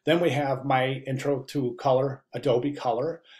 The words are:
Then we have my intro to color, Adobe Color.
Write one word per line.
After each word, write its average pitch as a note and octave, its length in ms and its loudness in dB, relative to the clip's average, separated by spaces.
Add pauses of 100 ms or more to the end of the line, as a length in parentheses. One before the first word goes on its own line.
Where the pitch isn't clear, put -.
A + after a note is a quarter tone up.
Then E3 160 4
we E3+ 100 2
have C3+ 360 -2
my C3 400 0
intro C3+ 380 -2
to B2 360 -4
color, C3 420 2 (120)
Adobe B2 400 2
Color. B2+ 480 -2 (180)